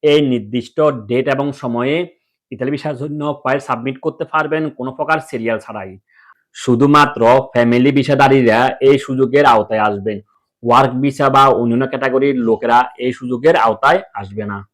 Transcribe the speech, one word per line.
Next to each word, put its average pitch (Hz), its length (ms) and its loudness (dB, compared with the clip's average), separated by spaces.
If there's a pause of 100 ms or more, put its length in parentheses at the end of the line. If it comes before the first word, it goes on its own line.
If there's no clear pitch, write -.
এই 151 180 4 (120)
নির্দিষ্ট 117 440 -6 (320)
ডেট 123 260 0
এবং 139 120 -4 (160)
সময়ে 123 340 -4 (560)
ইতালি 127 220 -6
ভিসার 147 280 -8
জন্য 151 180 -10 (220)
ফাইল 139 240 -2
সাবমিট 127 380 -6
করতে 160 280 -6
পারবেন 156 300 -2 (160)
কোনো 127 200 -8
প্রকার 151 200 -2 (100)
সিরিয়াল 113 360 -4
ছাড়াই। 98 280 -14 (640)
শুধুমাত্র 143 640 2 (320)
ফ্যামিলি 123 460 2
ভিসাধারীরা 135 600 2 (300)
এই 139 80 4 (100)
সুযোগের 131 460 0
আওতায় 107 360 0
আসবেন, 101 300 -6 (440)
ওয়ার্ক 120 300 2 (100)
ভিসা 139 320 -2
বা 135 80 6 (160)
অন্যান্য 120 320 0
ক্যাটাগরির 131 460 0 (120)
লোকেরা 117 300 2 (260)
এই 127 140 -2
সুযোগের 127 380 0 (100)
আওতায় 139 340 2 (200)
আসবে 101 300 -10
না। 101 80 -8 (160)